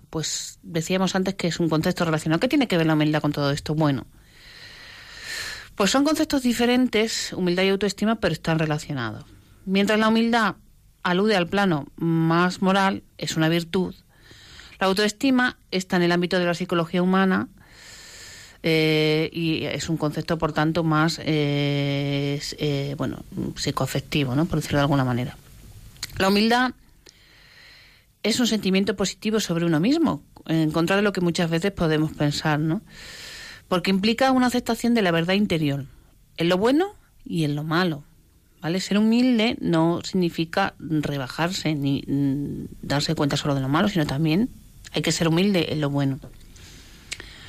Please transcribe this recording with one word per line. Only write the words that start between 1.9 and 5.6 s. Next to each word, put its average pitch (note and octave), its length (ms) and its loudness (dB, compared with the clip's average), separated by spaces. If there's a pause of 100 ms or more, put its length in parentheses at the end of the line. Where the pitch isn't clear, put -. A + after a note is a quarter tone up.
relacionado. D#3+ 360 0
¿Qué C4+ 80 0
tiene C#4 180 2
que F3+ 120 2
ver D#3+ 80 4
la D#3+ 80 4
humildad D3+ 260 2
con D3 120 0
todo C#3+ 180 0
esto? C#3+ 240 -2
Bueno, D3 320 0 (1700)